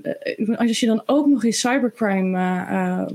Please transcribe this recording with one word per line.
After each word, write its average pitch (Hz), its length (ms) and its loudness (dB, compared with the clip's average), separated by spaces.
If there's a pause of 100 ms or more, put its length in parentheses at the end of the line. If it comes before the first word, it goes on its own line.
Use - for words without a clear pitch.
eh, - 560 -4
als 226 200 0
je 254 60 0
dan 220 200 2
ook 285 220 2
nog 262 160 4
eens 226 160 0
cybercrime, 208 800 0
eh, 185 320 -2
eh, 185 460 -2